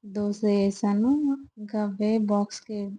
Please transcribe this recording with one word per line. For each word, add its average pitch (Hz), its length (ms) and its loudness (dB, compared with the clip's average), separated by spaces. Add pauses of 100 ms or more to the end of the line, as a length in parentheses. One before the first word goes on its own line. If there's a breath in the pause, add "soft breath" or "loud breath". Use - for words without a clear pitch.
దోశ 208 420 -4
వేసాను, 202 640 2 (460)
ఇంకా 214 260 -8
అవే 208 300 0 (120)
బాక్స్కి 208 560 -2 (180)